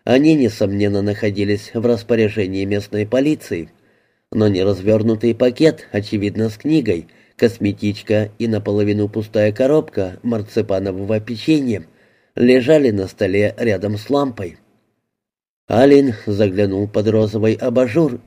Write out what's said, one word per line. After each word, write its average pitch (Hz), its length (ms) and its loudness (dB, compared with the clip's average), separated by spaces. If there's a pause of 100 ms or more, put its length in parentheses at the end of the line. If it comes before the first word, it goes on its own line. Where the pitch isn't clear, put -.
Они, 147 320 4
несомненно, 101 680 0
находились 101 720 -4
в 113 120 -2
распоряжении 107 800 0
местной 101 420 -4
полиции. 123 640 -2 (640)
Но 107 160 2
неразвернутый 104 840 0
пакет, 127 580 0
очевидно, 104 560 -2
с 107 80 -12
книгой — 113 500 -2 (360)
косметичка 104 960 -2
и 117 80 -4
наполовину 104 640 0
пустая 107 420 -2
коробка 104 720 0
марципанового 101 960 -4
печенья 117 640 -2 (520)
лежали 127 540 4
на 98 180 -2
столе 101 500 0
рядом 104 400 -2
с 104 120 -16
лампой. 117 480 -4 (1080)
Алин 135 480 4 (120)
заглянул 101 600 0
под 104 220 -2
розовый 110 460 0
абажур 127 720 0